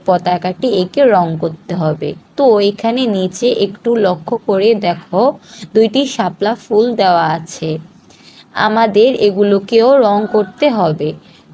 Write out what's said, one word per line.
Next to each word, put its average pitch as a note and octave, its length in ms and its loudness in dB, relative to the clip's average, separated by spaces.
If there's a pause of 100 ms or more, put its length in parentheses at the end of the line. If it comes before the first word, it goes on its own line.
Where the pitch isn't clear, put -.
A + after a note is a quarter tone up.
পতাকাটি F3+ 640 -2
এঁকে G3 380 0
রং F3 360 2
করতে E3+ 340 -8
হবে। D#3 380 -4 (220)
তো A#3+ 240 4
এখানে A3+ 480 -2
নিচে F#3+ 440 -2
একটু G#3 440 -2
লক্ষ্য G3 420 -2
করে G#3 360 0
দেখো, G3 600 -2 (400)
দুইটি A3 320 2
শাপলা G3+ 500 -4
ফুল A3+ 400 -2
দেওয়া F3+ 300 2
আছে। D#3+ 520 -6 (760)
আমাদের A3 600 2
এগুলোকেও G#3 840 2
রং G#3+ 340 2
করতে G#3+ 380 0
হবে। D#3+ 440 -2 (400)